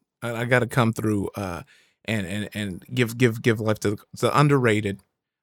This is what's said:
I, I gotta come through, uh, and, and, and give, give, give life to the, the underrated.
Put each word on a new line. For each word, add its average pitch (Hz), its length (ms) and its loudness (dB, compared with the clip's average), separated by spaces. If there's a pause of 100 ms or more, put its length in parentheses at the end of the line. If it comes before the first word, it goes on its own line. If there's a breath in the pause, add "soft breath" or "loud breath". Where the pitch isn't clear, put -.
(220)
I, 117 200 -6
I 120 40 -2
gotta 120 220 2
come 117 240 2
through, 104 440 -2
uh, 90 280 -8 (400 soft breath)
and, 104 240 -4
and, 101 260 -6
and 101 400 -8
give, 120 240 0
give, 117 240 2
give 113 200 2
life 107 180 0
to 104 120 0
the, 107 60 -4 (220)
the 123 180 2
underrated. 113 640 2 (440)